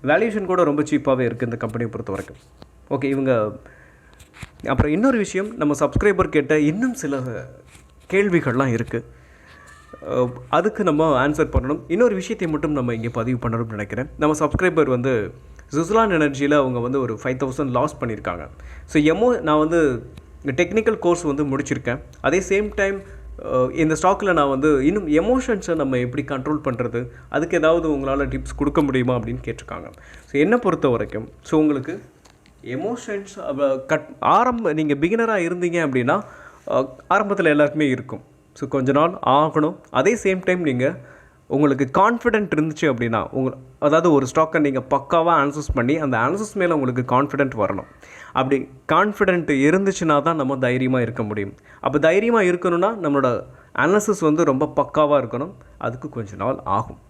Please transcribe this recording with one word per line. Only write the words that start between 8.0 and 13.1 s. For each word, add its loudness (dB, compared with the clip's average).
கேள்விகள்லாம் 2
இருக்கு. -4
அஹ், 0
அதுக்கு 0
நம்ம 2
ஆன்சர் 0
பண்ணணும். -2
இன்னொரு 2
விஷயத்தை -4
மட்டும் -2
நம்ம -2
இங்கே -4
பதிவு -4